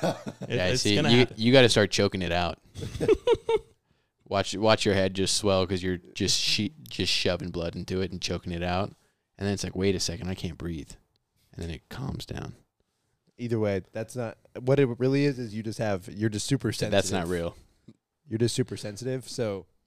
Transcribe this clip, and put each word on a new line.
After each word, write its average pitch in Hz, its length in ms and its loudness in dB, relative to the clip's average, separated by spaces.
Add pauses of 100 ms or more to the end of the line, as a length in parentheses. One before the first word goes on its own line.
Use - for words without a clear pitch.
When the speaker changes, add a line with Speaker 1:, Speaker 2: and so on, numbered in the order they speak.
Speaker 1:
<laughs> - 420 -4
Speaker 2:
It, - 140 -6
Speaker 3:
Yeah, 92 100 0
Speaker 2:
it's - 160 0
Speaker 3:
see, 104 140 4
Speaker 2:
gonna 101 160 4
Speaker 3:
you, 120 80 8
Speaker 2:
happen. - 180 2
Speaker 3:
you 117 140 4
gotta 127 180 10
start 104 220 4
choking 98 300 2
it 85 100 -2
out. 87 260 0 (160)
Speaker 2:
<laughs> - 260 -10 (1300)
Speaker 3:
Watch, 98 260 0
watch 110 320 4
your 101 80 4
head 95 200 2
just 95 220 0
swell 95 300 2
'cause 92 160 -2
you're 92 140 0 (180)
just - 260 0
she-, - 320 0 (160)
just - 240 -2
shoving 90 380 0
blood 85 240 -4
into 90 260 -4
it 92 120 -4
and 90 80 -10
choking 87 320 -6
it 85 100 -6
out. 90 300 -2 (440)
And 98 100 -6
then 101 80 0
it's 95 100 -6
like, 90 100 -8
"Wait 95 220 2
a - 40 -2
second, 85 280 -6
I 92 80 -4
can't 82 200 -8
breathe." 82 340 -8 (640)
And - 100 -14
then 82 80 -8
it - 180 -12
calms - 380 -10
down. - 280 -10 (840)
Speaker 1:
Either 117 200 -2
way, 101 240 0 (100)
that's 110 220 -8
not, 117 220 -6 (240)
what 135 180 2
it 139 80 6 (140)
really 139 240 2
is, 135 160 0
is 110 140 -8
you 110 100 -6
just 110 140 -8
have, 101 300 -2
you're 107 200 0
just 107 180 -4
super 120 240 0
sensitive. 107 220 -2
Speaker 3:
That's 95 180 4
not 92 160 0
real. 85 300 -2 (720)
Speaker 1:
You're 110 100 -4
just 117 160 2
super 113 220 -2
sensitive. 117 520 -8
So 101 380 -4 (200)